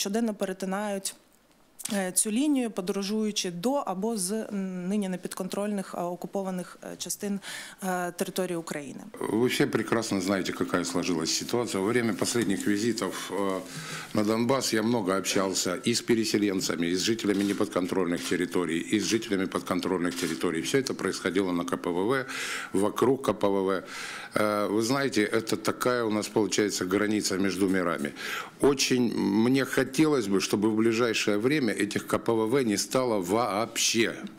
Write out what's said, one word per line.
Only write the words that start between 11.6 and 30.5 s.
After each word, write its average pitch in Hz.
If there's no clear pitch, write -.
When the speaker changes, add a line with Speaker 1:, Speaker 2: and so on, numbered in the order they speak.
Speaker 2:
Во 104
время 117
последних 98
визитов, 104
э, 95
на 107
Донбасс 117
я 110
много 107
общался 92
и 117
с 113
переселенцами, 101
и 85
с 92
жителями 101
неподконтрольных 92
территорий, 87
и 110
с 95
жителями 101
подконтрольных 90
территорий. 80
Всё 82
это 131
происходило 92
на 87
К 85
П 87
В 87
В, 131
вокруг 113
К 104
П 101
В 98
В. 95
Э, 104
вы 104
знаете, 127
это 110
такая 120
у 107
нас 104
получается 101
граница 101
между 95
мирами. 85
Очень 127
мне 110
хотелось 131
бы, 98
чтобы 107